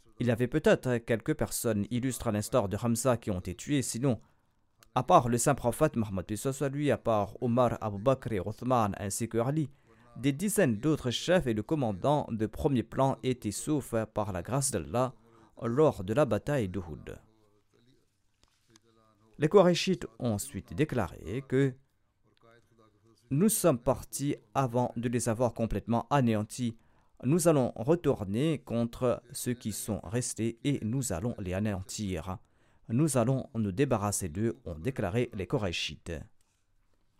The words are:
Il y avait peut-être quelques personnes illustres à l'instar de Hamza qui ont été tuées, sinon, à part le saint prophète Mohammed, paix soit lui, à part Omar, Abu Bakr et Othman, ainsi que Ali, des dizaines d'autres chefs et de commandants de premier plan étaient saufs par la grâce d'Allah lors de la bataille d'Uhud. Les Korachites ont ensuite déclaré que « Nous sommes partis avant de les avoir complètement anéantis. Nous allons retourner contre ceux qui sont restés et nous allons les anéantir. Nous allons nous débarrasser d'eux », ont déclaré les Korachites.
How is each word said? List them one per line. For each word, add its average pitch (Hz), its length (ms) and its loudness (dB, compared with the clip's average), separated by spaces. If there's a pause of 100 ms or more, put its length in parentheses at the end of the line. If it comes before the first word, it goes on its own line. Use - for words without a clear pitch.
(200)
Il 120 80 0
y 120 40 4
avait 117 160 2
peut-être 139 520 2
quelques - 340 -2
personnes 104 560 -2
illustres 123 380 -4
à 113 40 0
l'instar 104 380 0
de 101 80 -4
Hamza 117 400 0
qui 117 140 -8
ont 90 80 -4
été 92 160 -8
tuées, 143 260 -2
sinon, 120 400 -2 (720)
à 123 80 0
part 165 280 6
le 117 100 2
saint 143 160 4
prophète 123 400 0
Mohammed, 101 320 -2
paix 107 80 -6
soit 135 340 -4
lui, 143 220 0
à 107 60 2
part 104 440 -2
Omar, 120 400 2
Abu 101 160 -4
Bakr 123 360 0
et 98 60 -2
Othman, 107 600 0
ainsi 104 280 -4
que 113 120 -2
Ali, 139 320 0 (460)
des 135 160 0
dizaines 160 440 2
d'autres 127 340 0
chefs 160 360 2
et 117 60 0
de 107 80 0
commandants 131 680 0
de 110 140 0
premier 131 380 0
plan 135 400 0
étaient 123 280 -2
saufs 143 440 -4 (180)
par 101 200 -2
la 87 80 -4
grâce 131 300 -2
d'Allah 107 420 -2 (480)
lors 123 420 2
de 95 100 -4
la 143 120 4
bataille 113 420 0
d'Uhud. 85 500 -10 (2250)
Les 143 100 2
Korachites 180 600 6 (100)
ont 123 140 0
ensuite - 420 -6
déclaré 120 720 -4
que « 131 260 2 (1600)
Nous 160 160 4
sommes 160 320 4
partis - 560 -2 (180)
avant 123 440 0
de 117 100 -2
les 120 220 0
avoir 113 240 0
complètement 113 560 -2
anéantis. 117 640 2 (480)
Nous 156 240 4
allons 139 280 6
retourner 135 840 0
contre 117 600 -2 (100)
ceux - 220 -4
qui 113 180 -6
sont 98 320 -6
restés 113 640 -4
et 143 180 0
nous 113 300 -2
allons 107 260 -4
les 92 140 -6
anéantir. 95 840 -4 (500)
Nous 135 280 2
allons 123 380 2
nous 107 160 0
débarrasser 104 560 0
d'eux », 101 380 -4
ont 80 140 -10
déclaré 113 540 -2
les 98 140 -6
Korachites. 92 640 -4 (1080)